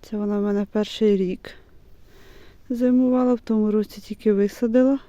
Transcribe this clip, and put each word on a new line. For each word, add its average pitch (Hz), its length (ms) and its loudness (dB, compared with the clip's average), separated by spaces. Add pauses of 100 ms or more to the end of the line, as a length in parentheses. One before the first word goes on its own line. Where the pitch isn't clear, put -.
Це - 140 -12
вона 208 220 -4
в 202 40 -2
мене 202 300 -2
перший 208 440 0
рік 185 380 -6 (1120)
зимувала, 254 680 2
в 233 60 -6
тому 214 300 0
році 208 300 -2
тільки - 320 -2
висадила. 240 640 2 (100)